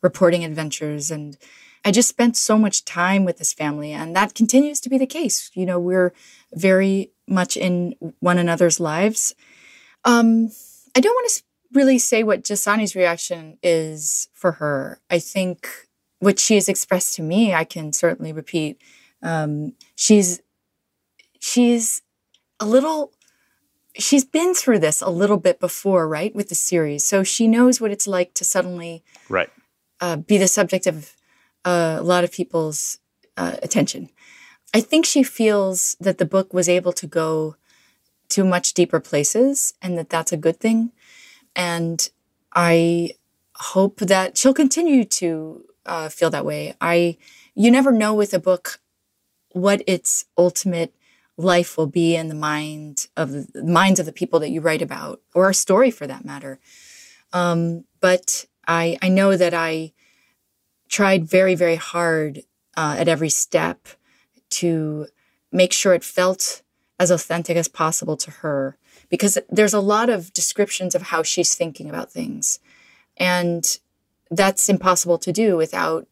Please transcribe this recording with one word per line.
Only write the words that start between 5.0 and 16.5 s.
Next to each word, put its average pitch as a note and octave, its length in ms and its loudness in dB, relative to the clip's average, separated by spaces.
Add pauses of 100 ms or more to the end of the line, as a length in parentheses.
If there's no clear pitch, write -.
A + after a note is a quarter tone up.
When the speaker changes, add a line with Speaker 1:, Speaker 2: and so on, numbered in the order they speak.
Speaker 1:
case. C#4+ 480 -4
You F#3 120 -4
know, F3+ 120 -2
we're F3+ 340 2 (400)
very F#3+ 580 2 (180)
much F3+ 280 0
in F3 380 -2 (260)
one F3+ 180 2
another's E3+ 420 2
lives. F3 540 -2 (680)
Um, A3+ 460 4 (460)
I C4 40 4
don't G#4 140 4
wanna B4 220 0
s-, - 60 -10 (300)
really C4+ 260 4
say A3+ 240 0
what G#3+ 220 0
Jasani's G#3 500 -2
reaction E3+ 680 -2
is D#3 680 -2
for F3 200 -2
her. C#3+ 480 -6 (100)
I F3+ 80 2
think F3+ 500 -6 (520)
what G3 180 2
she - 160 2